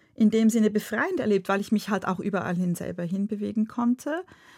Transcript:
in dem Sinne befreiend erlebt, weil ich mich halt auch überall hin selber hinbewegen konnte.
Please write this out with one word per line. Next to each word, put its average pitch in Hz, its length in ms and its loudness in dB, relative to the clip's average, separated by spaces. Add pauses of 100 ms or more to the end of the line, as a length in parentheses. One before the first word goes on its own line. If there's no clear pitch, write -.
(160)
in 214 140 4
dem 220 200 4
Sinne 214 200 4
befreiend 240 500 -2
erlebt, 208 300 0
weil 196 100 2
ich 208 120 -8
mich 208 180 0
halt 202 180 -2
auch 185 120 -2
überall 180 360 -4
hin 175 200 0
selber 175 280 -6
hinbewegen 208 640 -2
konnte. 254 560 -2 (340)